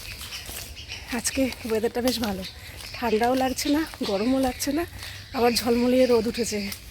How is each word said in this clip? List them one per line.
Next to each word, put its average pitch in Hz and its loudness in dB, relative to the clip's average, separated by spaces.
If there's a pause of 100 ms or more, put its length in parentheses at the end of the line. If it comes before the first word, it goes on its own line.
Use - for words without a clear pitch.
(1160)
আজকে 269 0 (280)
ওয়েদারটা 226 0
বেশ 240 0
ভালো, 196 -2 (520)
ঠান্ডাও 233 2
লাগছে 262 0
না, 294 4 (260)
গরমও 226 2
লাগছে 262 0
না, 330 0 (500)
আবার 240 6
ঝলমলিয়ে 240 4
রোদ 233 6
উঠেছে। 226 -2 (320)